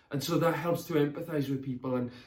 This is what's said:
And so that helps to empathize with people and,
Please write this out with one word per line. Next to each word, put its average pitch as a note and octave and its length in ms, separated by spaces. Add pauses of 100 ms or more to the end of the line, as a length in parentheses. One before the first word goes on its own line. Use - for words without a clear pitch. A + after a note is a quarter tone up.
(120)
And C#3 120
so E3 140
that D#3+ 180
helps E3+ 300
to F3 80
empathize D3 560
with C3 140
people B2+ 320
and, B2 160 (160)